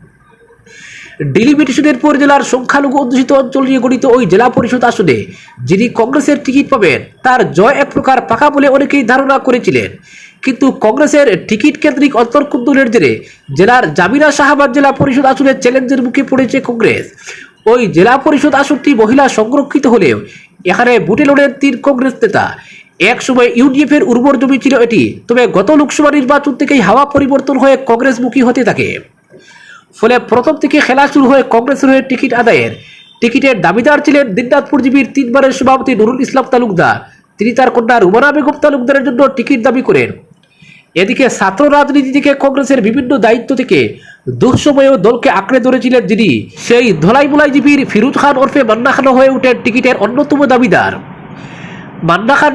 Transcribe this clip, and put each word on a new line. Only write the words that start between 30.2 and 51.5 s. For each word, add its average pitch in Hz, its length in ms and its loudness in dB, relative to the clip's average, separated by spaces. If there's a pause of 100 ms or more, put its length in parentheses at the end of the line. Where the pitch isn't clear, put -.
প্রথম 269 320 0
থেকে 302 200 0
খেলা 269 280 2
শুরু 277 200 2
হয় 262 240 4
কংগ্রেসের 262 400 0
হয়ে 269 160 0
টিকিট 262 260 -4
আদায়ের। 190 380 0 (460)
টিকিটের 247 440 0
দাবিদার 233 420 2
ছিলেন 285 300 2
দিননাথপুর 269 480 -2
জিপির 262 320 0
তিনবারের 269 440 0
সভাপতি 254 380 0
নুরুল 214 260 0
ইসলাম 262 280 -2
তালুকদার। 175 480 0 (420)
তিনি 214 140 -2
তার 254 180 2
কন্যা 240 260 -2
রুমানা 226 340 2
বেগম 294 280 -2
তালুকদারের 277 460 0
জন্য 247 160 -2 (140)
টিকিট 233 280 -2
দাবি 254 180 0
করেন। 131 280 0 (840)
এদিকে 214 340 0
ছাত্র 202 400 -2
রাজনীতি 277 420 0
থেকে 285 200 0 (120)
কংগ্রেসের 269 380 0
বিভিন্ন 247 360 -2
দায়িত্ব 226 380 0
থেকে 226 240 0 (600)
দুঃসময়েও 269 560 2
দলকে 240 320 0
আঁকড়ে 196 300 0
ধরেছিলেন 254 480 0
যিনি, 190 220 0 (360)
সেই 240 220 2 (140)
ধলাইমুলাই 285 500 2
জিপির 285 280 2 (100)
ফিরোজ 220 280 0
খান 285 200 0
ওরফে 269 260 0
মান্না 233 280 0
খানও 262 260 0
হয়ে 269 180 4
ওঠেন 247 260 0
টিকিটের 254 360 0
অন্যতম 269 480 -2
দাবিদার। 180 480 2 (1080)